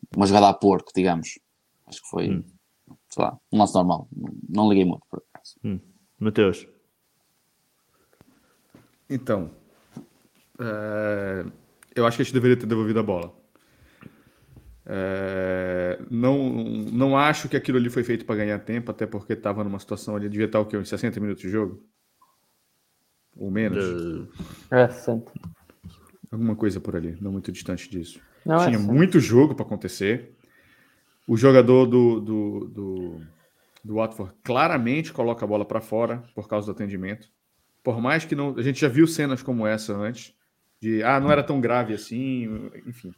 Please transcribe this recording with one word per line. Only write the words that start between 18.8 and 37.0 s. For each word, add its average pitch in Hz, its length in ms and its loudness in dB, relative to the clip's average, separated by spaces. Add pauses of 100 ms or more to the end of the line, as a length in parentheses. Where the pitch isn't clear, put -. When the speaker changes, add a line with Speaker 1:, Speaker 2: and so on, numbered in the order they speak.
Speaker 3:
até 107 160 -6
porque 104 300 -6
tava 107 260 -4
numa 98 160 -6
situação 104 380 -8
ali, 104 120 -6
devia 104 180 0
estar 107 140 2
o 104 60 0
quê? 107 100 -6
Uns 101 120 -6
sessenta 104 320 -4
minutos 104 220 -6
de 92 80 -8
jogo? 104 340 -4 (1500)
Ou 98 140 -10
menos? 101 340 -2
Speaker 2:
De- 85 440 -6 (420)
Speaker 4:
É, 123 180 6
sessenta. - 440 -6 (1000)
Speaker 3:
Alguma 113 260 -2
coisa 98 240 -2
por 90 160 -8
ali, 85 240 -6
não 98 100 -8
muito 95 220 -8
distante 90 380 -10
disso. 87 300 -12 (240)
Speaker 4:
Não, 160 120 2
é 170 100 4
Speaker 3:
Tinha 117 120 2
Speaker 4:
sessenta. 104 160 0
Speaker 3:
muito 175 260 6
jogo 120 340 6
pra 107 100 -6
acontecer. 101 720 -4 (960)
O 120 80 2
jogador 127 500 8
do, 117 340 4
do, 104 480 -4
do, 92 520 -10 (640)
do 107 100 -8
Watford 110 480 -4
claramente 143 720 0
coloca 147 320 -4
a 101 40 -6
bola 104 160 -2
pra 110 160 -4
fora 117 440 -4 (100)
por - 140 -12
causa 104 180 -4
do 104 60 -8
atendimento. 98 560 -10 (560)